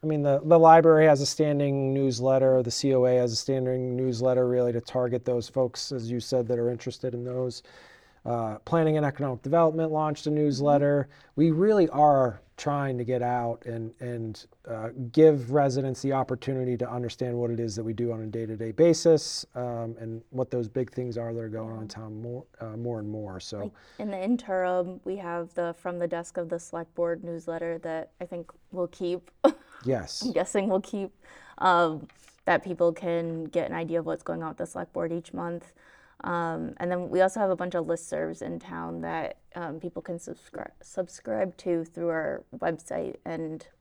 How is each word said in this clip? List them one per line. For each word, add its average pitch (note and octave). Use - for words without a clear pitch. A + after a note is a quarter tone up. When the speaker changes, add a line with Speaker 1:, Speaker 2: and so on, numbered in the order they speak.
Speaker 1:
I -
mean, D3+
the, C#3
the D#3+
library D#3+
has D3
a C#3
standing C#3
newsletter, C3
the A#2+
C C#3
O B2+
A B2+
has B2
a A2
standing B2+
newsletter, B2+
really B2
to A#2
target B2
those A#2+
folks, -
as A#2
you B2
said, B2
that A#2+
are A#2
interested B2
in A#2+
those. B2
Uh, A2+
Planning D#3
and D3+
Economic C3+
Development D#3+
launched D#3
a -
Speaker 2:
Mm-hmm. D3+
Speaker 1:
newsletter. C#3+
We D#3+
really F#3+
are C#3
trying C#3
to A#2+
get B2
out A#2+
and, A2+
and, A#2
uh, A2+
give D3
residents C3+
the C3+
opportunity B2+
to B2
understand B2
what A#2+
it A#2
is A2+
that A2
we A2+
do A#2
on A2
a A2
day-to-day A2+
basis, D#3+
um, A#2
and A2+
what C3
those A#2+
big B2
things B2
are A#2
that A#2
are A2
going A2
on A2+
in -
Speaker 2:
Yeah. G#2+
Speaker 1:
town G#2+
more, A#2+
uh, A2
more A#2
and G#2
more. G#2
So -
Speaker 2:
Like, -
in G#3
the G3
interim, F#3
we G3
have F3
the E3+
From F3
the F3
Desk E3+
of E3+
the E3+
Select E3+
Board E3+
newsletter E3
that D#3+
I F3+
think F3
we'll F3+
keep. F3
<laughs> A3
Speaker 1:
Yes. A#2+
Speaker 2:
I'm A#3+
guessing F#3+
we'll F#3+
keep, G3
um, E3+
that F#3+
people E3+
can E3+
get D#3+
an E3
idea E3
of D#3+
what's D#3+
going E3
on D#3+
with D#3+
the F3
Select F3
Board E3+
each E3+
month. E3+
Um, E3
and F3
then F3+
we F#3
also F#3+
have G3
a F#3
bunch F3+
of E3
listservs D#3+
in E3+
town E3+
that, E3
um, E3
people E3+
can E3+
subscri-, -
subscribe -
to E3+
through E3+
our D#3
website -
and D#3+